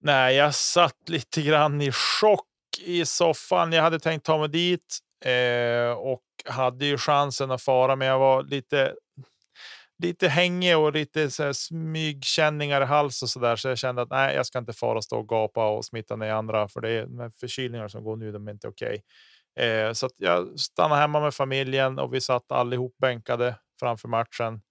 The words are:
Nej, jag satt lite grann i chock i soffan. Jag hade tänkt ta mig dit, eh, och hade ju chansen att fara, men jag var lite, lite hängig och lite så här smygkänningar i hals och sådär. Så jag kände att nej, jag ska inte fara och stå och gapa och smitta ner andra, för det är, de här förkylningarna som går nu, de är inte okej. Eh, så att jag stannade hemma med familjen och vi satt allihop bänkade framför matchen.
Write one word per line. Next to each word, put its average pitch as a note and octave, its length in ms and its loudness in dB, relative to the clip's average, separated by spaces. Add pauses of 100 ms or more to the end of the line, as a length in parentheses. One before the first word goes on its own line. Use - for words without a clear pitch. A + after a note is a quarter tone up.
Nej, C3 340 4
jag C#3+ 180 4
satt - 540 2
lite D#3+ 340 -4
grann D3 380 2
i C#3 120 0
chock - 540 2 (340)
i F3 240 -2
soffan. E3+ 680 0
Jag D#3+ 100 4
hade D#3+ 180 2
tänkt D#3+ 260 -2
ta D#3 120 2
mig D3+ 100 0
dit, F3 500 -2 (260)
eh, A#2+ 680 2
och B2+ 300 -6 (220)
hade B2+ 420 -2
ju C#3+ 120 0
chansen C#3+ 520 0
att B2+ 120 -4
fara, C3 340 4
men C3+ 120 0
jag C3 100 4
var C3+ 240 6
lite, C#3 520 0 (1080)
lite F3 260 0
hängig F3 500 2
och D3+ 140 4
lite D3+ 380 -2
så D3+ 120 -6
här C#3+ 100 -2
smygkänningar D3+ 1300 -2
i - 20 2
hals D3 380 0
och A#2+ 80 -4
sådär. A#2+ 260 0
Så C3 120 -4
jag B2 100 -2
kände B2 240 -4
att A#2+ 80 -6
nej, C3+ 260 0
jag B2+ 100 -2
ska - 120 -6
inte A#2 140 -10
fara A2+ 260 -2
och G#2+ 60 -6
stå A#2 140 -6
och A2 100 -8
gapa A2 400 0
och A2 160 -2
smitta A2+ 320 -10
ner A2 140 -4
andra, A2 380 -2
för - 120 -10
det A2+ 100 -4
är, A2+ 160 -2
de B2 120 -14
här A#2 120 -12
förkylningarna A#2+ 580 -8
som G#2+ 160 -14
går A2 120 -6
nu, A2 160 -10
de G#2 160 -12
är G#2 40 -12
inte G#2 160 -12
okej. G#2+ 340 -8 (580)
Eh, A2+ 320 0
så B2 140 -4
att - 100 -6
jag F2+ 440 0
stannade D3+ 400 2
hemma D3 200 2
med D3 140 0
familjen C3+ 640 -2
och C3 160 -4
vi C3 60 0
satt B2+ 320 -2
allihop B2 460 -2
bänkade A#2+ 560 -2 (260)
framför A#2 280 -4
matchen. A2+ 520 -4 (100)